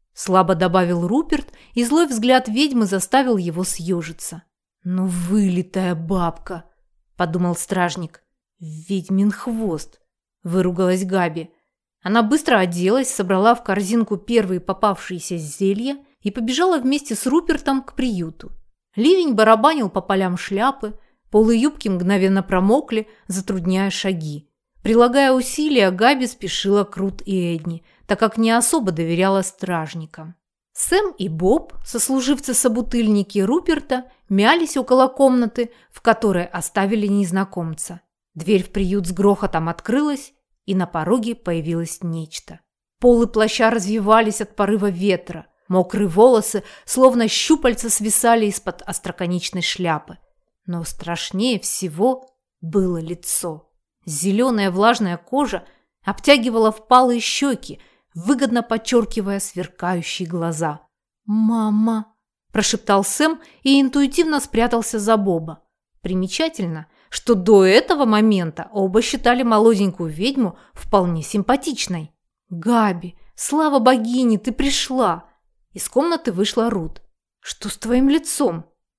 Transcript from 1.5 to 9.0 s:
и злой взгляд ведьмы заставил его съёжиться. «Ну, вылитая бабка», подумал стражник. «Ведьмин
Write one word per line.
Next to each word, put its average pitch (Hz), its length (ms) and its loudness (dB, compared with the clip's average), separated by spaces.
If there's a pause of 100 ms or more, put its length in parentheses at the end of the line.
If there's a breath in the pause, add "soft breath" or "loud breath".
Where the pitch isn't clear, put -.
и 240 100 0
злой 302 220 2
взгляд 254 420 2
ведьмы 240 380 0
заставил 220 520 0
его 170 260 -4
съёжиться. 170 800 -6 (400)
«Ну, 185 220 -2
вылитая 180 880 -2
бабка», 170 680 -4 (500)
подумал 175 400 -2
стражник. 180 640 -4 (380)
«Ведьмин 190 720 -2